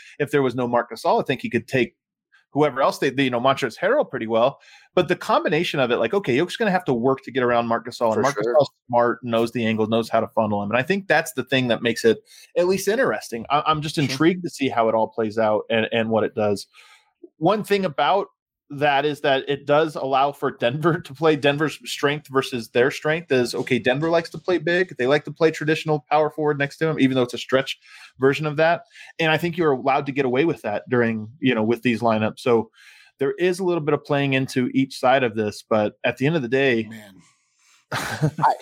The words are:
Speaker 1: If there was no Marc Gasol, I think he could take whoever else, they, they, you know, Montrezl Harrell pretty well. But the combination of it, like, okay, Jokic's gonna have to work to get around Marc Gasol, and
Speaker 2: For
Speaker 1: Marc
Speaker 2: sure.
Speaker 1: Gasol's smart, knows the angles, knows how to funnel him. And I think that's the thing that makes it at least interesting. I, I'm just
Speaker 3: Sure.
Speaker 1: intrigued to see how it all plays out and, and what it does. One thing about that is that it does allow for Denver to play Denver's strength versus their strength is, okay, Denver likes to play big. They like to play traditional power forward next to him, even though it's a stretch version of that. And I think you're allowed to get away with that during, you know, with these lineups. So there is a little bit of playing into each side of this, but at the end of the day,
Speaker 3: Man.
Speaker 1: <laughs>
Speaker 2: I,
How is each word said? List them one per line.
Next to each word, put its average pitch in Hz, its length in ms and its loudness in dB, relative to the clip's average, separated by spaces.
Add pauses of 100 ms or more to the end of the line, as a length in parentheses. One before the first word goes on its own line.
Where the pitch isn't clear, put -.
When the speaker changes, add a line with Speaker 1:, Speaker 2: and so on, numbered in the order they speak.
(180)
Speaker 1:
If 143 120 -4
there 143 120 2
was 127 120 -2
no 123 120 -4
Marc 120 240 -2
Gasol, 175 300 0
I - 60 -4
think 131 160 -4
he 117 80 -8
could - 180 -2
take 127 260 0 (580)
whoever 139 280 0
else, 180 160 2
they, 143 140 0
they, 131 140 0
you 127 60 0
know, 123 80 0
Montrezl 127 400 0
Harrell 233 300 0
pretty 120 180 -6
well. 113 320 2 (360)
But 175 140 2
the 180 80 0
combination 180 640 0
of 120 100 2
it, 120 80 2
like, 113 160 0
okay, 120 240 0
Jokic's 180 180 -2
gonna 220 140 0
have 180 160 -2
to 139 80 0
work 131 300 0
to - 60 -16
get 123 120 -2
around 120 240 2
Marc 117 200 -2
Gasol, 120 200 -4
and 110 80 2
Speaker 2:
For - 80 0
Speaker 1:
Marc - 200 0
Speaker 2:
sure. 120 140 0
Speaker 1:
Gasol's 143 140 4 (180)
smart, 120 340 2
knows 117 300 0
the 117 140 -2
angles, 110 240 0
knows 113 180 0
how 117 120 0
to 110 80 -2
funnel 104 340 -2
him. 101 80 -6
And 117 80 0
I 131 40 2
think 196 260 -4
that's 160 260 0
the 123 100 -4
thing 127 240 0
that 113 140 0
makes 117 240 0
it 110 140 4 (360)
at 175 100 2
least 190 220 -2
interesting. 156 640 -2
I, 147 160 2
I'm 151 160 0
just 156 140 -8
Speaker 3:
Sure. 151 80 2
Speaker 1:
intrigued 160 400 2
to 160 60 -8
see 131 200 -2
how 117 180 2
it 110 60 2
all 110 140 2
plays 110 280 -4
out 107 320 0
and, 110 240 0
and 113 160 0
what 110 160 2
it - 100 -4
does. 104 320 -2 (680)
One 190 280 0
thing 196 200 0
about 165 440 0 (420)
that 143 360 2
is 147 160 -4
that 135 260 2
it 139 160 -4
does 151 320 2
allow 135 340 0
for 139 200 -4
Denver 151 500 0
to - 140 -16
play 156 220 2
Denver's 143 420 0 (120)
strength 151 380 -2
versus 131 400 -2
their 127 220 2
strength 156 420 -4
is, 123 220 2
okay, 127 240 -2
Denver 135 320 -2
likes 170 180 0
to - 100 -14
play 180 200 0
big. 175 400 -2
They 123 80 0
like 147 180 2
to 156 80 -12
play 160 180 2
traditional 156 600 -2
power 151 180 2
forward 147 300 -2
next 143 200 -4
to 160 100 -2
him, 156 120 -2
even 131 140 2
though 131 80 2
it's 123 100 -4
a 117 60 -8
stretch - 400 -2 (400)
version 139 260 2
of 151 140 -4
that. 160 240 2 (360)
And 160 140 2
I 151 60 2
think 170 180 -4
you're 160 160 2
allowed 135 320 0
to 139 80 -6
get 131 140 0
away 143 180 2
with 165 180 -2
that 104 280 -4
during, 113 400 0 (100)
you 127 140 2
know, 110 80 0
with 113 180 0
these 113 220 0
lineups. 110 380 0
So 117 300 2 (480)
there 135 200 -2
is 180 200 0
a 190 60 -4
little 175 180 0
bit 147 120 0
of 143 100 -2
playing 139 300 0
into 131 400 -2
each 131 260 -2
side 131 220 4
of 117 120 0
this, 104 320 -4
but 107 280 0 (100)
at 120 140 -4
the 131 80 0
end 165 100 0
of 151 60 -2
the 117 60 -6
day, 127 420 2
Speaker 3:
Man. 101 320 -20 (680)
Speaker 1:
<laughs> - 20 -20
Speaker 2:
I, 143 680 -2